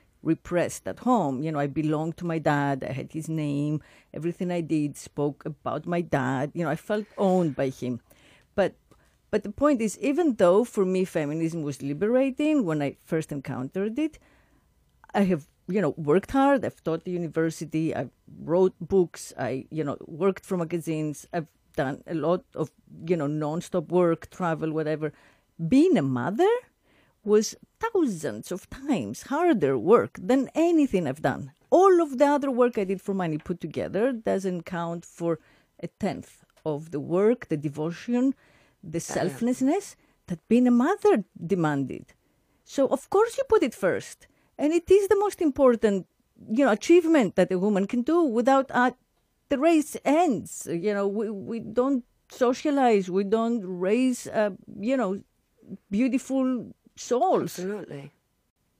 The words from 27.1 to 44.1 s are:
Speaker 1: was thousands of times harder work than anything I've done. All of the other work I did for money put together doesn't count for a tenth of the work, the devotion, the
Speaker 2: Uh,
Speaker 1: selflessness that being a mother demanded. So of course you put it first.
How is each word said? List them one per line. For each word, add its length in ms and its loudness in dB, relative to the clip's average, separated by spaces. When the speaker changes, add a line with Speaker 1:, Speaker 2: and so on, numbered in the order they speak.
Speaker 1:
was 320 2
thousands 720 -2
of 200 -10
times 540 -4
harder 520 2
work 440 2
than 340 0
anything 520 2
I've 140 -4
done. 320 -4
All 320 6
of 160 -2
the 80 4
other 260 2
work 280 2
I 60 0
did 180 -4
for 100 -4
money 240 -2
put 240 -8
together 520 -2
doesn't 520 -4
count 400 -8
for 340 -4
a 60 -10
tenth 460 -8
of 280 -6
the 80 -4
work, 480 0
the 100 -2
devotion, 760 -2
the 160 -8
Speaker 2:
Uh, 20 -4
Speaker 1:
selflessness 960 -2
that 200 -8
being 180 6
a 40 6
mother 540 4
demanded. 680 -2
So 220 0
of 240 -2
course 260 2
you 120 -2
put 140 4
it 120 0
first. 520 -4